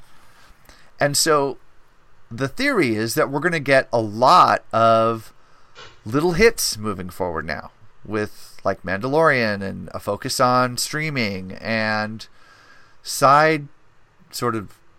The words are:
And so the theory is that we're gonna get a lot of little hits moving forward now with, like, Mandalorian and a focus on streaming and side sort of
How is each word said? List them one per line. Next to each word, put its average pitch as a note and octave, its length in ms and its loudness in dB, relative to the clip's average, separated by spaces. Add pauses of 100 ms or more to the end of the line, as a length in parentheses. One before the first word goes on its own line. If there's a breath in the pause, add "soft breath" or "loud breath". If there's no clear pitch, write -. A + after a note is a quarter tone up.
(1000 soft breath)
And C#3+ 160 0
so C#3+ 440 0 (720)
the B2+ 160 -4
theory F#3+ 480 0
is A2+ 180 -2
that C#3+ 160 0
we're C#3+ 100 -4
gonna E3 200 0
get C3+ 340 2
a A#2+ 80 2
lot A#2+ 600 4 (100)
of A2+ 580 2 (760 loud breath)
little D3 260 0
hits A3 460 2
moving F#2+ 320 -6
forward E2 360 -6
now - 260 -10 (320)
with, G#2 600 -8
like, G2 200 -4
Mandalorian A#2 760 0
and F#2+ 320 -10
a - 60 -10
focus - 400 -6
on B2+ 380 2
streaming A2+ 760 -6
and A2 760 -4 (760 soft breath)
side D3 640 4 (640)
sort A#2+ 240 -2
of G2+ 240 -10 (200)